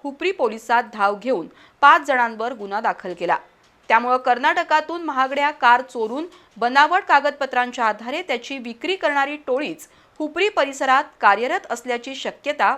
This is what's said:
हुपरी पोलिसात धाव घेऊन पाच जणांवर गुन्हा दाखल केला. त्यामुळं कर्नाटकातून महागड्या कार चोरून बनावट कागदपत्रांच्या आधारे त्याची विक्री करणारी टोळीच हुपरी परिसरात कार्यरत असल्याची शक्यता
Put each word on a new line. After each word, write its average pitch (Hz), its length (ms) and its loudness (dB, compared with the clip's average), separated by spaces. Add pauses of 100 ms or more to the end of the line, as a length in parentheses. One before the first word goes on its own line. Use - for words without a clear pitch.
हुपरी 285 280 -4
पोलिसात 233 520 -2 (100)
धाव 208 220 0
घेऊन 202 320 -4 (340)
पाच 294 260 6
जणांवर 233 460 0
गुन्हा 208 280 -6
दाखल 190 320 -4
केला. 175 240 0 (520)
त्यामुळं 240 280 4
कर्नाटकातून 311 840 0
महागड्या 277 500 0
कार 254 300 4
चोरून 254 440 -6 (320)
बनावट 277 460 4
कागदपत्रांच्या 262 840 0
आधारे 226 360 -4
त्याची 269 360 -6
विक्री 240 380 -6
करणारी 294 400 -2 (120)
टोळीच 302 400 -4 (320)
हुपरी 311 300 -2
परिसरात 277 540 0 (180)
कार्यरत 240 480 2
असल्याची 240 460 -6
शक्यता 262 640 -2